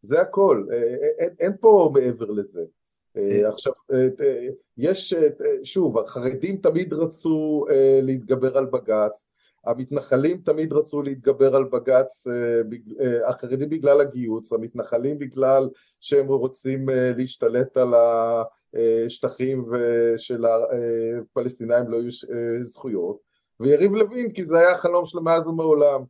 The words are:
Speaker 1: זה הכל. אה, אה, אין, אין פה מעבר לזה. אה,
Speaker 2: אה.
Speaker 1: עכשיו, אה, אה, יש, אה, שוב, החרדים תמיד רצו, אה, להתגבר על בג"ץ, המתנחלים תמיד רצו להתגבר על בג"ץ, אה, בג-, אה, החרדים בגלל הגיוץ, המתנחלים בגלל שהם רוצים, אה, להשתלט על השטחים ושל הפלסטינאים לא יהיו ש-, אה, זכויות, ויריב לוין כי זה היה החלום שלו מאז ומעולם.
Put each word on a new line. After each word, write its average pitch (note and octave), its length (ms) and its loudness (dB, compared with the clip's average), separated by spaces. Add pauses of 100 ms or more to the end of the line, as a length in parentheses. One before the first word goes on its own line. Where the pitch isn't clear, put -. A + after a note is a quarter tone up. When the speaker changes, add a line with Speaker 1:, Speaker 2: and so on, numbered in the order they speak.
Speaker 1:
זה C#3 200 0
הכל. F#3 500 2
אה, A#2+ 60 -2
אה, B2 300 -2 (120)
אין, E3+ 100 -2 (100)
אין F#3 200 -2
פה G3+ 340 6
מעבר A#2+ 380 0
לזה. G2 320 -8 (540)
אה, G2+ 140 -2
Speaker 2:
אה. G#2 180 2
Speaker 1:
עכשיו, C3 240 -6 (200)
אה, C3 140 2 (120)
אה, B2+ 280 -2 (300)
יש, F3 360 -2
אה, D#3+ 160 2 (340)
שוב, D3+ 340 -2
החרדים C3 600 -4
תמיד E3 360 -4
רצו, D#3 760 -2
אה, C3+ 340 4
להתגבר C3 540 -2
על C3+ 80 0
בג"ץ, G#2+ 600 -2 (420)
המתנחלים C3+ 680 -2
תמיד D#3+ 360 -4
רצו D3+ 280 -2
להתגבר C3+ 540 0
על C3+ 80 4
בג"ץ, C3 640 0
אה, A#2+ 360 0
בג-, A2 360 -12
אה, A#2+ 300 0
החרדים C3 400 -4
בגלל D3 320 4
הגיוץ, A#2 520 -4
המתנחלים A#2 680 -4
בגלל C3 500 0 (300)
שהם C#3 280 0
רוצים, C3 640 -2
אה, B2+ 280 0
להשתלט B2 600 -2
על B2 160 2 (1120)
השטחים B2+ 680 -4
ושל A#2 720 0
הפלסטינאים A#2 1400 -2
לא A#2 100 -4
יהיו A#2+ 140 -4
ש-, - 140 -16
אה, A#2 380 -6
זכויות, G#2 540 -6 (420)
ויריב D3 340 4
לוין A3 380 0
כי F#3 140 -8
זה D#3+ 140 2
היה F3 120 8
החלום F3 340 0
שלו E3+ 160 -8
מאז E3 260 2
ומעולם. D3+ 640 2